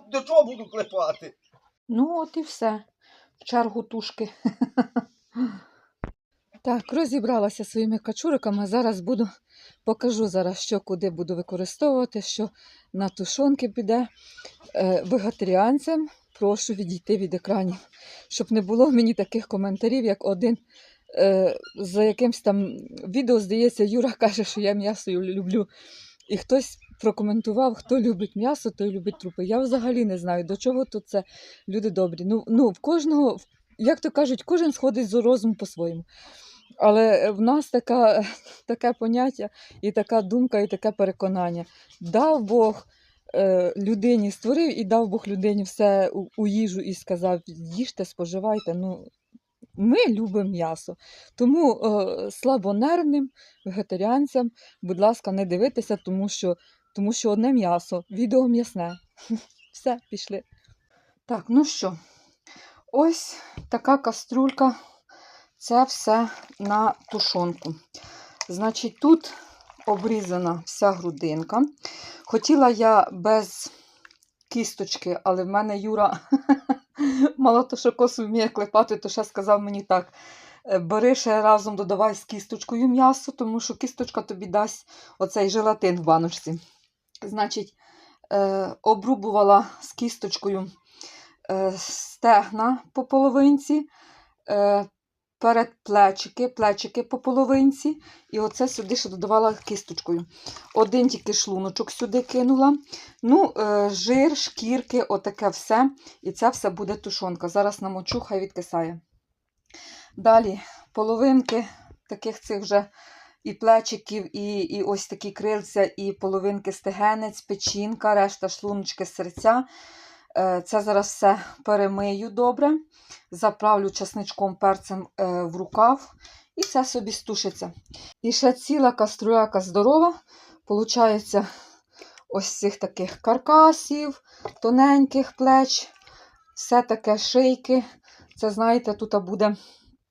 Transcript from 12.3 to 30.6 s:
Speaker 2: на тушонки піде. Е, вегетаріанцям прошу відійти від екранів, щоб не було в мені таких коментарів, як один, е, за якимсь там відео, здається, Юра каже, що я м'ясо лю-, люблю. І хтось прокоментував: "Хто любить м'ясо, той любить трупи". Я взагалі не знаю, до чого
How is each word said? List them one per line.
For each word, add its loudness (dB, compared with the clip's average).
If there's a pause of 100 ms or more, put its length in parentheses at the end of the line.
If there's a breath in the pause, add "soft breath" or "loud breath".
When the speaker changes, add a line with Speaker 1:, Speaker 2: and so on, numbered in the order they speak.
Speaker 2:
на -4
тушонки -2
піде. -2 (680 loud breath)
Е, 0
вегетаріанцям 0 (300 soft breath)
прошу -2
відійти -4
від -4
екранів, -2 (520 loud breath)
щоб -6
не 2
було 4
в 2
мені 4
таких -4
коментарів, -2
як -2
один, 0 (560 soft breath)
е, 4 (180)
за -2
якимсь 0
там 0 (420)
відео, 2
здається, 2
Юра 0
каже, 0
що -8
я 0
м'ясо -4
лю-, -4
люблю. -2 (600 loud breath)
І -4
хтось -2 (220)
прокоментував: 0
"Хто -2
любить -2
м'ясо, -2
той -4
любить -8
трупи". -8
Я -2
взагалі 0
не -2
знаю, -4
до -6
чого -2